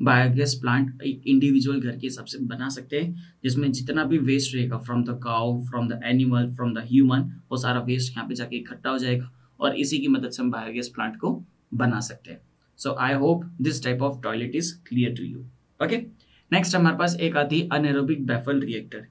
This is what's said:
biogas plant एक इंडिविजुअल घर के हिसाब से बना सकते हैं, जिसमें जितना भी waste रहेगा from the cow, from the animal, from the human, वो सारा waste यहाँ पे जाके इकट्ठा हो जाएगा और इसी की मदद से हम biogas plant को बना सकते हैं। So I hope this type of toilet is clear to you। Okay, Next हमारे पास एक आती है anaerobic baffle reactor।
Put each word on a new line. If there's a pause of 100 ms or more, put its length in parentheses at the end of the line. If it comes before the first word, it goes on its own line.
biogas
plant
एक
इंडिविजुअल
घर
के
हिसाब
से
बना
सकते
हैं, (100)
जिसमें
जितना
भी
waste
रहेगा
from
the (120)
cow,
from
the
animal,
from
the
human, (280)
वो
सारा
waste
यहाँ
पे
जाके
इकट्ठा
हो
जाएगा (280)
और
इसी
की
मदद
से
हम
biogas
plant
को (280)
बना
सकते
हैं। (380)
So
I
hope
this
type
of
toilet
is (280)
clear
to
you। (460)
Okay, (540)
Next
हमारे
पास
एक
आती
है
anaerobic
baffle
reactor।